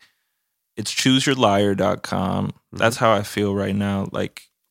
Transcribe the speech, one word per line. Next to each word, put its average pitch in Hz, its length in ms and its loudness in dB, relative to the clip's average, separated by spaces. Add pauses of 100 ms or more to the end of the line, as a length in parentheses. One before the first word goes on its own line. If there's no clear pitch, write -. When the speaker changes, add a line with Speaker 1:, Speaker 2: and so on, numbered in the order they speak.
(760)
Speaker 1:
it's 104 140 -6
choose 131 360 2
your 135 100 2
liar 101 380 2
dot 95 280 0
com. 95 460 -2
Speaker 2:
Mm-hmm. - 300 -12
Speaker 1:
That's 117 180 2
how 113 160 2
I 104 100 0
feel 101 320 -2
right 98 220 -2
now. 101 340 -2
Like, - 380 -8 (220)